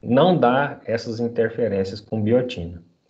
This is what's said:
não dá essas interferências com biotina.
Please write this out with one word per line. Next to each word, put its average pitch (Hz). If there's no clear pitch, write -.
não 156
dá 131
essas 113
interferências 110
com 110
biotina. 104